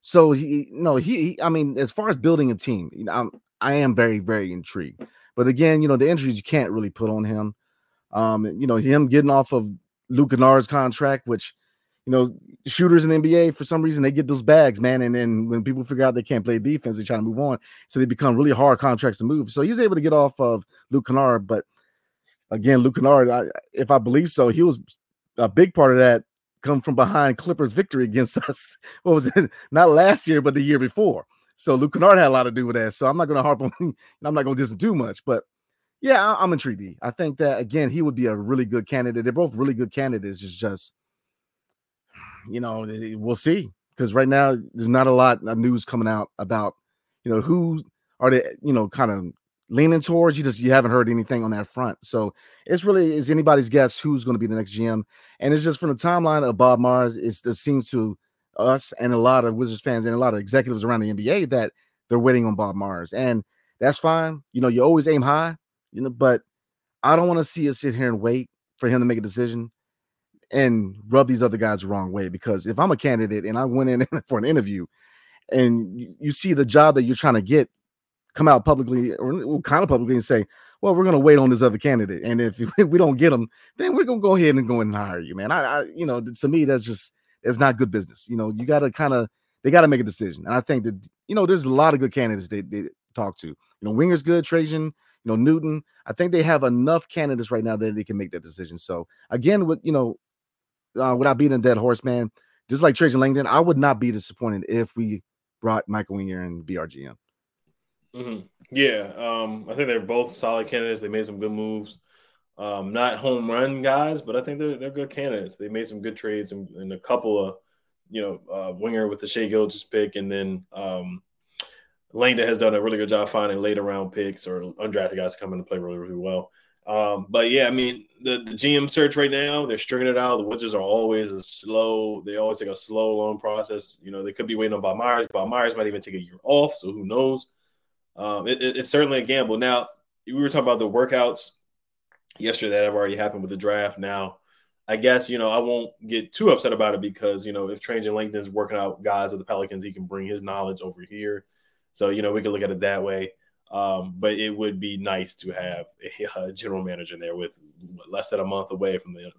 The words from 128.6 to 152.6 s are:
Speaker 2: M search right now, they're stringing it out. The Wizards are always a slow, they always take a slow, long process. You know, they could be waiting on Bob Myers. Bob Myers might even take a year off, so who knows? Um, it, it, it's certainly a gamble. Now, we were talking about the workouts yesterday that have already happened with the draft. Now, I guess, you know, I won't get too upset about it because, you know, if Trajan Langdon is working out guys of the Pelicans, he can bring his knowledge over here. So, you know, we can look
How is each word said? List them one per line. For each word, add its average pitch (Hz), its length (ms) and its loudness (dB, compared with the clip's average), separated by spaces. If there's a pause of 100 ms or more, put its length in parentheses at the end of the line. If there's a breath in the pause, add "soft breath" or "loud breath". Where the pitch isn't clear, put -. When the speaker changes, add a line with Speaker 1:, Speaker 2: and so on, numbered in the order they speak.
Speaker 2:
M 143 140 0
search 143 280 2
right 139 140 0
now, 143 360 -4
they're 113 100 -6
stringing 127 320 -4
it 123 80 0
out. 123 220 0
The 104 60 -4
Wizards 113 280 -8
are 101 80 -4
always 110 500 -2
a 95 120 -12
slow, 110 800 -4
they 101 140 -10
always 110 220 -2
take 101 120 -10
a 98 40 -8
slow, 110 420 -4
long 107 220 -4
process. 107 640 -8
You 95 80 -18
know, 98 140 -12
they 101 80 -10
could 113 140 -8
be 113 80 -6
waiting 110 180 -2
on 101 80 -4
Bob 95 160 -4
Myers. 120 340 -2
Bob 113 200 -4
Myers 117 260 -2
might 107 100 -2
even 101 140 -6
take 98 140 -16
a 92 60 -8
year 87 220 -20
off, 143 320 2
so 95 160 -12
who 104 140 -10
knows? 131 420 -2 (680)
Um, 104 320 -6
it, 123 120 -2
it, 127 180 -2
it's 127 100 -8
certainly 143 300 2
a 117 60 -4
gamble. 113 340 -2
Now, 123 300 0 (380)
we 120 60 -12
were 139 160 -2
talking 143 180 0
about 120 140 2
the 110 80 0
workouts 123 640 0 (880)
yesterday 110 360 -4
that 104 100 2
have 104 100 -2
already 101 220 -2
happened 104 260 -6
with 95 80 -10
the 98 60 -10
draft. 101 420 -4
Now, 98 400 -8 (500)
I 110 80 -2
guess, 123 320 2
you 120 100 -4
know, 110 120 0
I 113 80 0
won't 120 340 -4 (120)
get 110 280 -6
too 208 180 2
upset 127 220 2
about 107 220 0
it 98 60 -6
because, 101 460 -6
you 107 60 -10
know, 101 160 -6
if 104 120 -12
Trajan 107 340 -6
Langdon 107 260 -6
is 98 100 -14
working 104 280 -4
out 95 260 -6
guys 101 280 -2
of 101 60 -12
the 92 60 -14
Pelicans, 98 400 -6
he 101 80 -12
can 92 140 -14
bring 95 200 -10
his 101 160 -8
knowledge 98 380 -8
over 90 220 -14
here. 104 420 -10 (540)
So, 101 120 0
you 104 120 -4
know, 104 100 -2
we 104 100 -4
can 104 100 -4
look 101 100 -4